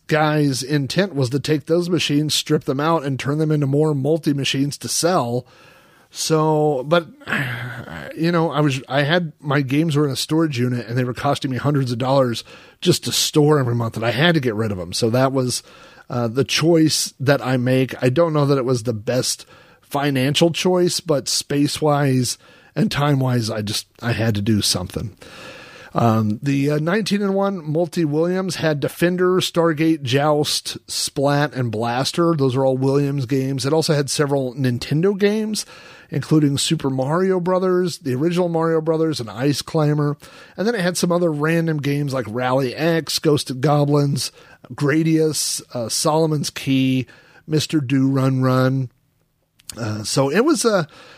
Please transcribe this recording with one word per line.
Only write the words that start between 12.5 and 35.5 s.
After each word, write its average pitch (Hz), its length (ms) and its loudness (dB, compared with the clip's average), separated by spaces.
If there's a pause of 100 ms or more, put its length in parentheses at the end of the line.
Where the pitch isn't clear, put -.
just - 260 2
to 120 60 -4
store 151 480 2
every 120 160 0
month, 117 220 -4
and 110 80 -2
I 120 60 2
had 156 240 2
to 160 40 2
get 123 160 0
rid 107 160 -2
of 101 60 -4
them. 90 160 -8
So 117 160 0
that 131 240 2
was, 127 300 -2 (460)
uh, 123 180 -2
the 123 180 0
choice 160 760 2
that 139 240 2
I 127 140 0
make. 127 440 0
I 131 80 2
don't 165 220 2
know 147 140 2
that 139 140 2
it 123 60 -2
was 123 180 0
the 120 100 -2
best 120 540 -4 (340)
financial 143 680 0
choice, 180 500 0
but 143 280 -2
space-wise 143 1120 0 (360)
and 147 160 0
time-wise, 131 600 0
I 110 100 -4
just, 104 240 -6 (160)
I 117 100 -2
had 110 220 0
to 101 80 -2
do 101 220 2
something. - 520 -4 (800)
Um, 110 480 2
the, 139 300 0
uh, 151 80 0
nineteen 190 420 -2
in 196 140 0
one 196 280 -2
Multi-Williams 165 920 0
had 156 240 0
Defender, 180 560 0
Stargate, 160 640 0
Joust, 143 800 0 (100)
Splat, 143 640 0
and 123 180 -2
Blaster. 123 640 0
Those 135 200 0
are 135 100 2
all 131 100 2
Williams 139 520 0
games. 135 400 -2
It 139 60 0
also 160 200 2
had 143 160 0
several 139 460 -2
Nintendo 143 600 0
games, 208 480 0 (460)